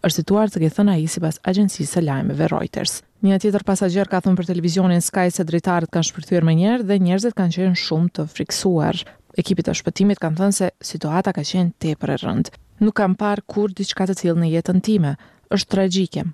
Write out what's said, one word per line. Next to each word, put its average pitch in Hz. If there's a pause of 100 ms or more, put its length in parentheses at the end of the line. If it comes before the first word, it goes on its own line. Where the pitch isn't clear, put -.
është 170
cituar, 202
të 185
ke 160
thënë 202
ai, 160
sipas 160
agjencisë 185
së 175
lajmeve 139
Reuters. - (220)
Një 196
tjetër 202
pasager 190
ka 185
thënë 185
për 180
televizionin 175
Sky 180
se 180
dritarët 170
kanë 160
shpërthyer 175
më 165
njëherë 220
dhe 196
njerëzit 190
kanë 175
qenë 180
shumë 165
të 151
friksuar. 165 (420)
Ekipet 190
e -
shpëtimit 196
kanë 160
thënë 196
se 190 (100)
situata 165
ka -
qenë 175
tepër -
e 139
rëndë. - (320)
"Nuk 214
kam 190
parë 202
kur 208
diçka 190
të 185
tillë 170
në 165
jetën 180
time. 165 (340)
Është -
tragjike. 190 (100)